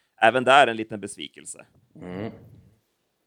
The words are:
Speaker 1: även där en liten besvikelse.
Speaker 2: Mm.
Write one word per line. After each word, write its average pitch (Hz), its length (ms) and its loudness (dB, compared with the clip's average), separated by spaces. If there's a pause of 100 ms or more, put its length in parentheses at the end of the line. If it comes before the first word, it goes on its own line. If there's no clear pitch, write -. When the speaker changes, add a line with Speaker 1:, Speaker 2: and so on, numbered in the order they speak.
(160)
Speaker 1:
även 113 280 2
där 135 220 6
en 113 100 -4
liten 110 240 -10
besvikelse. - 680 -18 (280)
Speaker 2:
Mm. 90 380 -14 (960)